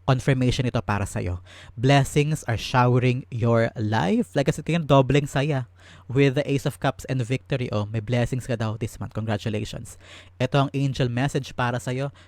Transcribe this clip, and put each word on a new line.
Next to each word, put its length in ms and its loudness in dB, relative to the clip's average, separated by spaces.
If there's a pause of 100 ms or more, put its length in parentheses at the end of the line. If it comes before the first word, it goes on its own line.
confirmation 640 2
ito 160 0
para 240 -2
sa'yo. 320 -6 (320)
Blessings 720 2
are 160 -2
showering 720 2
your 440 2
life. 600 0
Like 160 2
kasi 80 -6
tingnan, 240 -2
dobleng 440 4
saya 400 -2 (400)
with 280 4
the 80 0
Ace 240 -2
of 120 -6
Cups 280 -4
and 160 -2
victory. 480 -4
Oh, 160 -2
may 160 -4
blessings 400 -2
ka 120 -4
daw 200 -4
this 240 -8
month. 160 -8
Congratulations. 800 -6 (400)
Ito 320 2
ang 80 -6
angel 320 0
message 480 -4
para 240 -2
sa'yo. 320 -6 (160)